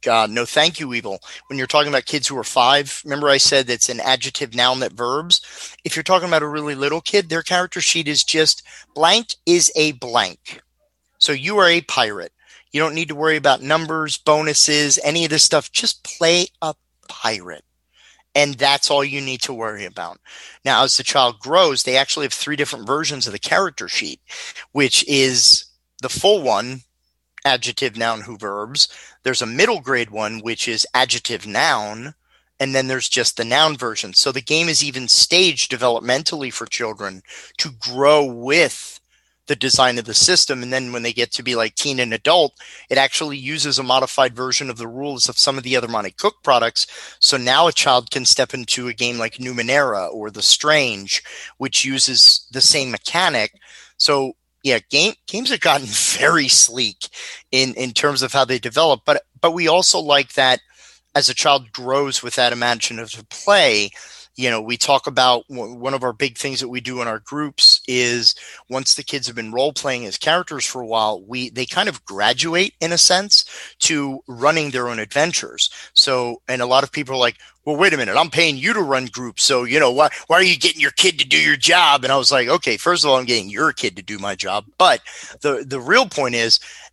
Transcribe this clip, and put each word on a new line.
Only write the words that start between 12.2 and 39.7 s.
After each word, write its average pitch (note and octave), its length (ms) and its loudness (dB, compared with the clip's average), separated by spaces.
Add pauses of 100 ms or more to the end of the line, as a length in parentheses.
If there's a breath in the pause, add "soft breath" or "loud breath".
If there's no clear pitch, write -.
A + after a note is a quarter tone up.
You C#3+ 80 -2
don't D#3 140 0
need D#3+ 140 -4
to D3+ 60 -8
worry D#3 220 0
about C3+ 260 2
numbers, D#3 560 -2
bonuses, D3+ 840 2
any D#3+ 200 0
of D3+ 60 -2
this D#3 140 4
stuff. - 280 0
Just - 300 -4
play F3 460 0 (140)
a D#3 120 -4 (340)
pirate. F2+ 560 -8 (720 soft breath)
And C#3+ 200 2
that's C#3 340 2
all C#3+ 140 2
you C#3 160 -6
need C3 220 -8
to C3+ 120 -8
worry G#2+ 300 -8
about. F2+ 340 -12 (460 loud breath)
Now, B2+ 200 4
as C3 120 2
the - 80 -2
child A#2+ 340 2
grows, D3+ 460 2
they B2+ 120 0
actually C#3 300 0
have A2+ 60 -6
three - 240 -6
different C3+ 300 -6
versions C#3+ 420 -4
of G2+ 40 -8
the G#2 60 -10
character D#3+ 500 -2
sheet, - 320 -8 (520 loud breath)
which C#3 340 2
is C3 600 4 (360)
the C3 60 -6
full G3+ 340 2
one, B2 400 -2 (600)
adjective, B2+ 520 -2
noun, A2+ 260 -2
who, A2+ 160 -16
verbs. G#2+ 500 -2 (360 loud breath)
There's B2+ 180 0
a A#2+ 40 -4
middle E3+ 340 -6
grade A#2+ 300 -4
one, G#2+ 300 -8
which A2+ 280 -8
is A2 260 -4
adjective, A#2+ 520 -2
noun. A2+ 680 -4 (460)
And C3+ 140 -4
then C3 140 0
there's C3 200 -4
just - 280 -2
the A#2 80 -6
noun D3 320 2
version. A2 380 -8
So - 180 2
the B2+ 80 -4
game D#3+ 280 -2
is D3 160 0
even B2+ 240 -8
staged E3+ 640 2
developmentally B2+ 800 -2
for A2+ 140 -10
children G2+ 560 -8 (360 loud breath)
to D#3 140 -4
grow C#3 520 2
with C3 680 -2 (540)
the D3 100 -2
design B2+ 420 2